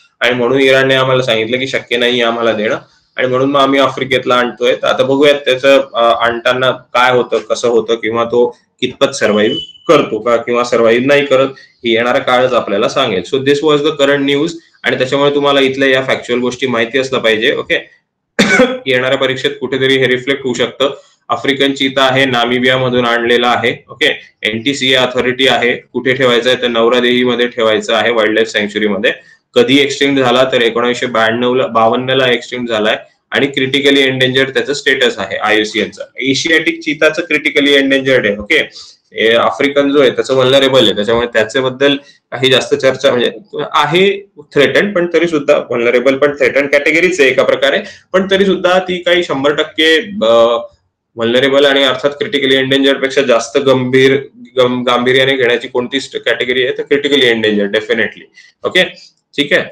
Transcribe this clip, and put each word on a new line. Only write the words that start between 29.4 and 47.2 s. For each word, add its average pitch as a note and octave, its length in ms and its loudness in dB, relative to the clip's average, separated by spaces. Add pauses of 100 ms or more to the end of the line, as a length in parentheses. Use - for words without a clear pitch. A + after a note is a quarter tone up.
कधी B2+ 260 4
एक्सटिंक्ट C#3 420 0
झाला B2+ 300 2
तर B2 100 2
एकोणावीसशे A#2+ 440 0
ब्याण्णव A#2+ 480 0
ला, B2+ 120 0
बावन्न A#2 440 0
ला C3 160 0
एक्सटिंक्ट B2 420 -4
झालाय, A2 280 -2 (340)
आणि A#2 160 0
critically C#3 540 0
endangered C3 500 0
त्याचं B2 220 -2
status B2+ 460 -2
आहे F#2+ 180 -6
आययुसीएनचं. G#2+ 680 -2 (160)
Asiatic D#3+ 600 -2
चिताचं D3+ 420 -2
critically D3 500 0
endangered C3+ 540 2
आहे. G2+ 100 -2
ओके, B2 220 -2 (540)
हे A2 220 0
African C#3 560 0
जो C#3+ 100 2
आहे B2+ 100 4
त्याचं A#2 240 -2
vulnerable C3 500 4
आहे, G#2 100 2
त्याच्यामुळे A2+ 320 0
त्याच्याबद्दल C3 720 0 (340)
काही C3 220 0
जास्त B2 220 0
चर्चा C3+ 360 0
म्हणजे A#2+ 220 0 (400)
आहे F3+ 560 0 (100)
threatened, D3 560 0
पण F3 180 0
तरी E3 160 2
सुद्धा D3 280 0
vulnerable B2 600 0
पण C#3+ 200 0
threatened C3+ 340 0
कॅटेगरीच D#3+ 500 2